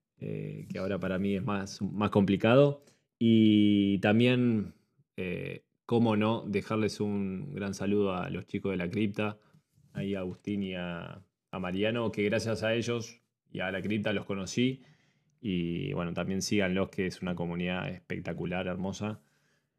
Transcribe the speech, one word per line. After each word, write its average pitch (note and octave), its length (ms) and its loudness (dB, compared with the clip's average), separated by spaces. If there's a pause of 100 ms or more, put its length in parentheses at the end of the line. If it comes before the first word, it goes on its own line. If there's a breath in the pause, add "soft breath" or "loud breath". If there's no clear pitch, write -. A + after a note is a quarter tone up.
(200)
eh, - 500 -8
que F#2+ 80 -6
ahora F#2+ 200 -2
para F#2 200 -2
mí G2+ 180 0
es F#2 80 -2
más, G2 380 -4
más G2 280 0
complicado. A2 760 6 (340 soft breath)
Y G#2 800 6
también, A2+ 760 4 (420)
eh, F2+ 480 -8 (220)
cómo A2+ 300 4
no, A2 300 2
dejarles G#2 540 -2
un G2 540 -4
gran G2 200 -4
saludo G2 400 2
a F2+ 160 -4
los F2+ 160 -8
chicos G2 260 -4
de F#2 60 -2
La F2+ 120 -4
Cripta, G#2 480 -2 (540 soft breath)
ahí G2+ 220 -4
a F#2+ 60 -4
Agustín G2+ 420 -6
y F#2 120 -6
a, F2+ 480 -8 (280)
a F#2+ 80 -8
Mariano, G#2 520 0
que G#2 140 -2
gracias A2 380 0
a A2 120 0
ellos A#2 460 -4 (320)
y - 80 -8
a F#2 100 -2
La F#2+ 120 -4
Cripta G#2 300 0
los G2 120 -2
conocí. A2+ 580 -2 (580 soft breath)
Y F2+ 520 -2
bueno, F2 220 -4
también F#2+ 280 -2
síganlos, F#2+ 460 2
que F#2+ 180 -4
es - 160 -8
una F2+ 140 -4
comunidad F2+ 520 -4
espectacular, F2+ 800 -6
hermosa. F#2+ 540 -6 (580)